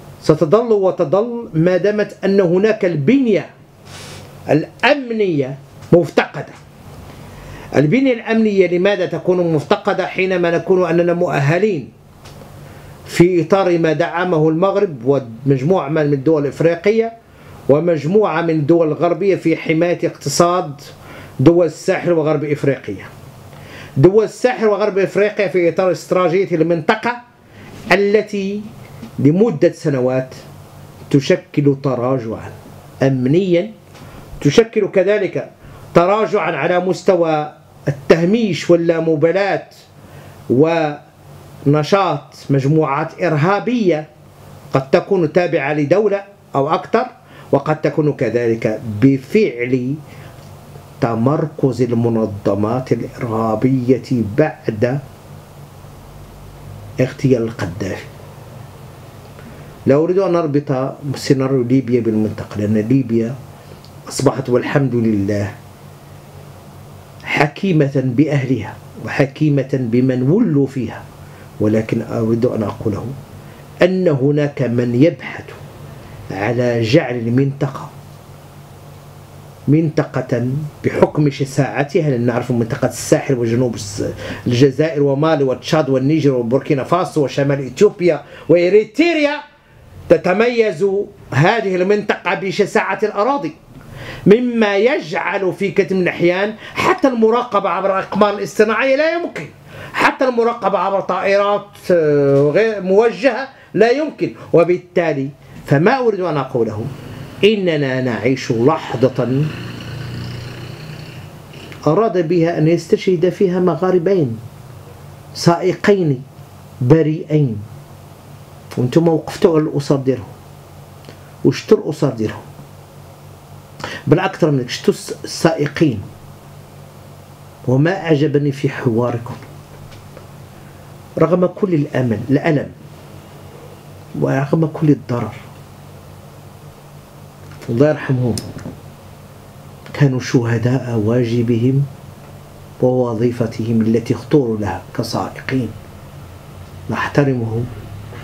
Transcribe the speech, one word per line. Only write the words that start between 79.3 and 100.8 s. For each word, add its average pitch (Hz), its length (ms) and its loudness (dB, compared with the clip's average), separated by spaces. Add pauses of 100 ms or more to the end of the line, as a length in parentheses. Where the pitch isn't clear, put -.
منطقة 131 800 0 (380)
بحكم 151 460 2
شساعتها، 139 800 -2
لأن 120 160 0
نعرف 123 240 -2
منطقة 117 380 -2
الساحل - 460 0
وجنوب 120 400 0
الس-، - 300 -8 (420)
الجزائر 143 560 2
ومالي 143 420 2
وتشاد 135 460 0
والنيجر 135 440 2
وبوركينا 127 500 0
فاسو 165 400 0
وشمال 139 420 -2
إثيوبيا 170 560 2 (260)
وإريتريا، 220 880 2 (720)
تتميز 202 800 2 (440)
هذه 185 460 2
المنطقة 196 580 0
بشساعة 190 680 -2
الأراضي، 214 500 -2 (760)
مما 220 500 4
يجعل 196 760 0
في 196 180 -2
كثير 190 260 0
من 185 60 0
الأحيان 180 520 0 (200)
حتى 349 340 0
المراقبة 226 600 0
عبر 190 300 -2
الأقمار 202 360 0
الاصطناعية 220 600 0
لا 311 160 0
يمكن، 339 340 -6 (460)
حتى 277 360 0
المراقبة 233 500 0
عبر 190 220 -2